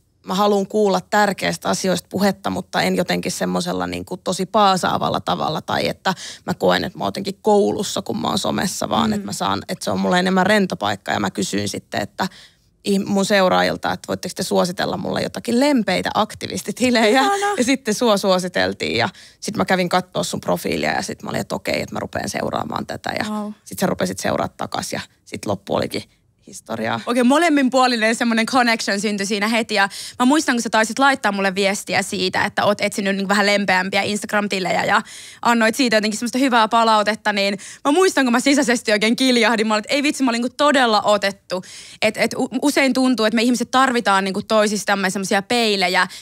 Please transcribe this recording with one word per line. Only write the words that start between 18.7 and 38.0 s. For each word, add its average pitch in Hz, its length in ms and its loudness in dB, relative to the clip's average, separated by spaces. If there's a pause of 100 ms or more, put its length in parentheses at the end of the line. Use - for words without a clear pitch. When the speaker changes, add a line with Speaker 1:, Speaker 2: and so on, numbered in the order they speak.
Speaker 1:
ja - 120 0 (300)
sit 202 180 -6
mä 190 80 0
kävin 180 240 2
kattoo 180 340 -2
sun 202 180 -6
profiilia 80 500 -2
ja - 100 -2
sit - 220 -10
mä - 60 -8
olin, - 120 -4
että - 140 -6
okei, - 260 -4
että - 140 -10
mä - 40 -4
rupean - 300 -6
seuraamaan - 560 -6
tätä. - 340 -8
Ja 208 100 -4
Speaker 2:
Wow. 214 220 -6 (140)
Speaker 1:
sit - 140 -12
sä 190 80 0
rupesit 185 320 -4
seuraa - 280 -2
takas - 460 -8
ja - 60 -6 (260)
sit - 200 -12
loppu - 300 -4
olikin - 280 -4 (440)
historiaa. 220 580 -6
Speaker 2:
Okei, 247 180 0
molemminpuolinen 254 920 4
semmonen 226 300 0
connection 226 540 2
syntyi 202 260 -2
siinä 202 220 -2
heti. 226 260 0
Ja 196 160 2 (300)
mä 247 60 4
muistan, 285 300 4
kun 233 60 -2
sä 226 80 -6
taisit 220 300 2
laittaa 269 320 4
mulle 196 240 0
viestiä 196 460 0
siitä, 185 440 -2
että 202 200 -2
oot 208 160 2
etsinyt 196 340 -2
niinku 196 140 -4
vähän 202 160 2
lempeämpiä 196 560 2
Instagram-tilejä 196 840 -2
ja 202 160 4 (400)
annoit 226 340 2
siitä 240 220 2
jotenkin 214 220 0
semmoista 240 180 -4
hyvää 240 300 4
palautetta, 214 640 2
niin 196 240 0 (280)
mä 285 60 4
muistan, 330 340 4